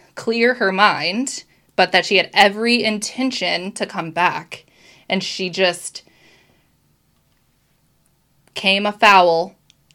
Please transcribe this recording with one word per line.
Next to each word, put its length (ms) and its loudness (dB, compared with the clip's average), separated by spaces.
clear 400 0
her 160 0
mind, 720 0
but 160 2
that 140 2
she 120 0
had 160 0
every 500 2
intention 920 -4
to 120 -6
come 260 -8
back. 540 -4
And 140 -2
she 260 -8
just 540 -4
came 320 -2
afoul 680 4